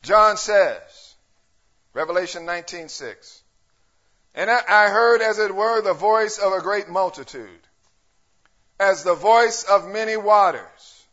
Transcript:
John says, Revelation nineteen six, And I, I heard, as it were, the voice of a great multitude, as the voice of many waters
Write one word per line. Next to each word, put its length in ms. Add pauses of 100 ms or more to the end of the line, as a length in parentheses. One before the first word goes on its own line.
John 340
says, 760 (800)
Revelation 500
nineteen 440
six, 540 (920)
And 160
I, 180
I 200
heard, 320
as 200
it 140
were, 280
the 120
voice 440
of 140
a 80
great 280
multitude, 600 (1300)
as 240
the 120
voice 500
of 240
many 280
waters 960